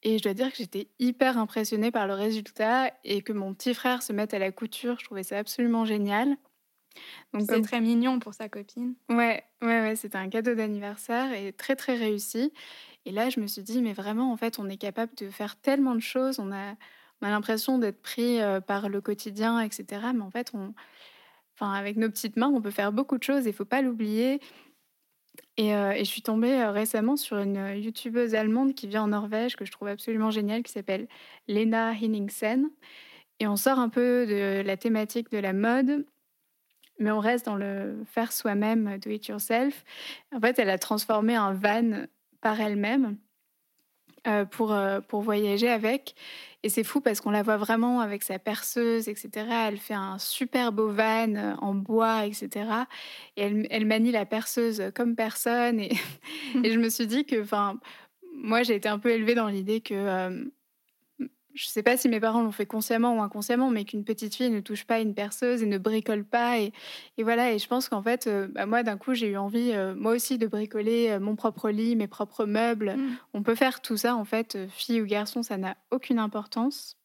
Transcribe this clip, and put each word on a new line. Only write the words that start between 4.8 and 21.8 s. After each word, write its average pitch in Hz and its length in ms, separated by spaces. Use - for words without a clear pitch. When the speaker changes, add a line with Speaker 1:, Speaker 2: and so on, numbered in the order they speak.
Speaker 1:
je - 60
trouvais 196 200
ça 196 140
absolument 226 460
génial. 214 540
Donc, 208 80
Speaker 2:
C'est 208 60
Speaker 1:
comme 226 160
Speaker 2:
très 233 180
mignon 233 380
pour 214 140
sa 220 140
copine. 240 460
Speaker 1:
Ouais, 233 340
ouais, 233 200
ouais, 220 160
c'était 202 200
un 190 120
cadeau 226 260
d'anniversaire 214 800
et 196 180
très, - 240
très 269 200
réussi. 226 580
Et - 60
là, 220 180
je 254 100
me 208 80
suis 202 160
dit, 220 180
mais 220 120
vraiment, 214 380
en 226 60
fait, 226 220
on 196 100
est 196 80
capable 214 380
de 196 140
faire 208 280
tellement 269 380
de 226 40
choses. 262 400
On 196 140
a, 196 180
on 202 60
a - 20
l'impression 220 480
d'être 214 240
pris, 240 400
euh, 196 200
par 202 260
le 196 140
quotidien, 214 580
et 220 120
cetera. 208 420
Mais 233 80
en 190 100
fait, 240 220
on, 202 200
enfin, 202 180
avec 202 240